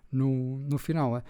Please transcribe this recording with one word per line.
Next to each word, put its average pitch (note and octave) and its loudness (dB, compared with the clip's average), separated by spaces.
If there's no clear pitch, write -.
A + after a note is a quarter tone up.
no, C3 2
no C#3+ -2
final, C#3 0
é? B2 -4